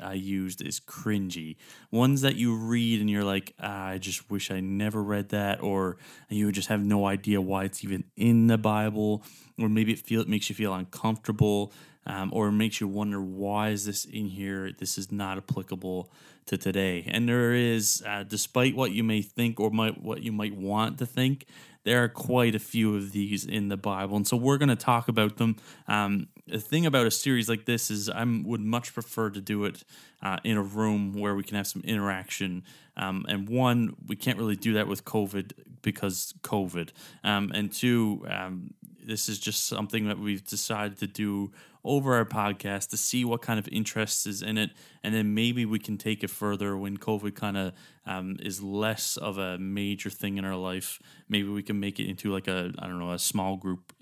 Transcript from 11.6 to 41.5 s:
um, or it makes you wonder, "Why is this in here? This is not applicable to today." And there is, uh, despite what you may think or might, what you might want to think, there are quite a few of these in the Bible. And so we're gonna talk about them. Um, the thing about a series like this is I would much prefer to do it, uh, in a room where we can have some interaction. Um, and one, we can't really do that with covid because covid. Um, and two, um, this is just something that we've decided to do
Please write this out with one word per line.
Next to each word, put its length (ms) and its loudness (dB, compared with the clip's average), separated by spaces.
um, 260 -4
or 160 2
it 60 4
makes 260 2
you 80 0
wonder, 340 -2
"Why 460 0
is 160 0
this 200 -4
in 220 -6
here? 460 -6
This 260 -6
is 140 -8
not 260 -4
applicable 720 -6
to 120 -2
today." 480 0
And 220 0
there 260 4
is, 500 2
uh, 200 -4
despite 500 2
what 160 0
you 140 0
may 180 2
think 380 0
or 100 4
might, 320 0
what 220 -6
you 80 -4
might 240 -4
want 420 0
to 80 -2
think, 400 0
there 200 6
are 60 4
quite 480 4
a 20 2
few 380 2
of 160 -4
these 320 -2
in 240 -2
the 80 -2
Bible. 400 -2
And 100 2
so 100 2
we're 220 4
gonna 160 6
talk 320 2
about 300 4
them. 180 4
Um, 400 2
the 140 -6
thing 260 2
about 220 6
a 60 4
series 360 2
like 160 0
this 280 0
is 180 -2
I 140 -2
would 360 0
much 320 -2
prefer 380 -4
to 100 -8
do 240 -2
it, 200 -4
uh, 220 -2
in 140 2
a 60 2
room 500 0
where 240 0
we 80 -2
can 120 -6
have 120 -2
some 140 -6
interaction. 800 -2
Um, 320 -4
and 200 -2
one, 460 2
we 120 -6
can't 200 0
really 200 0
do 160 0
that 160 2
with 160 -4
covid 480 -2
because 600 -2
covid. 460 -2
Um, 320 2
and 160 -2
two, 580 2
um, 460 -6
this 240 -4
is 100 -4
just 280 -2
something 420 -2
that 100 -2
we've 240 -2
decided 560 -4
to 80 -4
do 460 -2